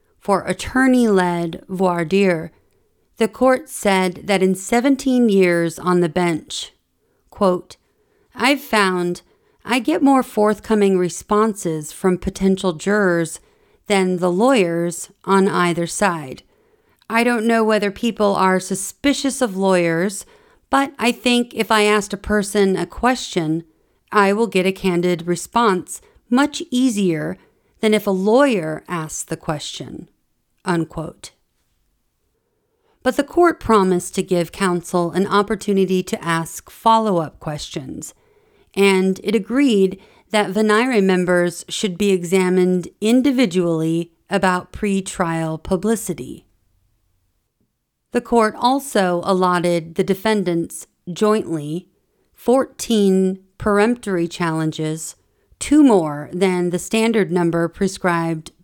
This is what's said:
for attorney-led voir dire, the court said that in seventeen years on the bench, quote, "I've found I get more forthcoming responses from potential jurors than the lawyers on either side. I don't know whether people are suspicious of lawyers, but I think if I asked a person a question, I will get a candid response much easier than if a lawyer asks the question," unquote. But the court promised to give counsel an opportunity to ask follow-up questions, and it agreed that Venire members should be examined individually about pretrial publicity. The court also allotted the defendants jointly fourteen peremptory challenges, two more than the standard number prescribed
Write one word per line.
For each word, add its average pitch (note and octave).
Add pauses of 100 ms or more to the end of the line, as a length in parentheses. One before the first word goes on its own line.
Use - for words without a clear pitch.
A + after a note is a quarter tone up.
(200)
for G3
attorney-led F#3
voir F3+
dire, E3+ (640)
the A3+
court B3+
said F#3+
that F#3+
in F#3
seventeen B3
years F3
on F3+
the E3+
bench, - (560)
quote, F#3 (580)
"I've C4+
found F#3 (460)
I B3
get D#4
more C4+
forthcoming G#3
responses F3+
from F3+
potential F#3+
jurors F3 (480)
than F#3
the F3+
lawyers F3 (140)
on F#3+
either E3+
side. E3 (680)
I A3+
don't A#3+
know A3+
whether G#3+
people G#3
are F#3
suspicious C4
of G3
lawyers, F#3 (460)
but C#4
I A#3+
think A#3+
if A3
I G#3+
asked G#3
a G3
person G3+
a E3
question, E3 (480)
I G3+
will A3+
get F#3
a F#3+
candid F3+
response F#3 (300)
much C#4+
easier F#3+ (420)
than G#3+
if G#3
a G#3
lawyer G3
asks E3
the D#3+
question," - (540)
unquote. D#3+ (1700)
But B3+
the C#4+
court E4+
promised F#3
to G3
give F3
counsel F3
an F#3+
opportunity G3
to -
ask E3
follow-up A3
questions, - (600)
and F#3+
it G#3+
agreed G#3+ (300)
that G3+
Venire G#3+
members F3+
should F3+
be G3+
examined F#3 (120)
individually F3+ (180)
about F#3
pretrial E3
publicity. F#3 (1600)
The A#3+
court A3
also A3
allotted F3
the F#3+
defendants F#3 (240)
jointly E3+ (460)
fourteen G3 (140)
peremptory G3+
challenges, D#3+ (440)
two D4+
more D#3
than F3+
the F3
standard A3
number E3+
prescribed E3+ (120)